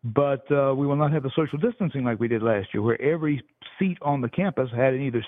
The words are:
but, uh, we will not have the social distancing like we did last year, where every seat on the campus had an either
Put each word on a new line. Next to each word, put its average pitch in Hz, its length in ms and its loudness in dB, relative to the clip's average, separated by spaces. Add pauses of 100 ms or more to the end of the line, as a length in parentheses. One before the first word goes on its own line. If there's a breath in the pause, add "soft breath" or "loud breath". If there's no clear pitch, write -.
but, 139 480 0
uh, 139 240 2
we 139 120 0
will 143 100 0
not 147 160 2
have 151 100 0
the 131 140 -4
social 151 220 -2
distancing 175 440 -2
like 117 160 0
we 117 100 0
did 113 140 0
last 107 320 0
year, 101 80 0
where 113 180 0
every 151 400 0 (380)
seat 185 240 0
on 143 180 0
the 120 80 -2
campus 147 460 -2
had 131 200 4
an 135 80 -2
either 120 260 0